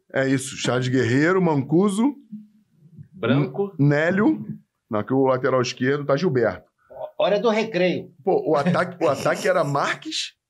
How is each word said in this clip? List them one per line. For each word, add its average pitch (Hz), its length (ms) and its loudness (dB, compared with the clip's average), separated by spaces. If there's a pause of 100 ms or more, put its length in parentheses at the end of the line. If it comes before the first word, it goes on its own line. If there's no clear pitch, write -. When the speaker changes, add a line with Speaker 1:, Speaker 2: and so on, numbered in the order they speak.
(140)
Speaker 1:
É 131 140 0
isso, 135 300 -2
Chá 123 220 -2
de 127 100 -2
Guerreiro, 135 520 2
Mancuso, 185 760 2 (960)
Speaker 2:
Branco. 143 640 -2
Speaker 1:
N-, 143 120 4
Nélio. 190 560 2 (440)
Não, 104 140 -2
que 127 100 -6
o 135 120 4
lateral 131 360 2
esquerdo 135 440 -2
tá 139 100 0
Gilberto. 127 520 0 (520)
Speaker 3:
Hora 185 200 2
do 226 100 0
recreio. 180 640 -2 (120)
Speaker 1:
Pô, 160 280 0
o 156 40 2
ataque, 175 480 -2
o - 20 4
Speaker 2:
<laughs> 156 40 2
Speaker 1:
ataque 151 380 -2
era 180 160 2
Marques, 165 720 -4 (160)